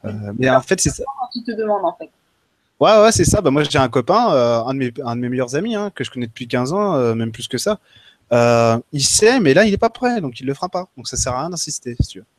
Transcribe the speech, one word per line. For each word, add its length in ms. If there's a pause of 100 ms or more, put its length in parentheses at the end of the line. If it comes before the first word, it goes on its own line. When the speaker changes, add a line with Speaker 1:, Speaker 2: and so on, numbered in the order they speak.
Speaker 1:
Euh, 60 (260)
mais 120
en 120
fait, 200
c'est 80
ça. 140 (180)
Speaker 2:
Quand 140
ils 100
te 60
demandent, 340
en 100
fait. 140 (680)
Speaker 1:
Ouais, 220
ouais, 120
c'est 100
ça. 180
Bah, 100
moi, 120
j'ai 160
un 80
copain, 460
euh, 320
un 80
de 60
mes, 140 (120)
un 100
de 60
mes 80
meilleurs 260
amis, 200
hein, 200
que 80
je 80
connais 160
depuis 200
quinze 260
ans, 220
euh, 200
même 160
plus 160
que 100
ça. 220 (540)
Euh, 440 (140)
il 120
sait, 360
mais 140
là, 120
il 80
est 40
pas 120
prêt, 300
donc 220
il 40
le 80
fera 160
pas. 180 (100)
Donc, 100
ça 100
sert 160
à 80
rien 100
d'insister, 500
si 60
tu 120
veux. 60 (120)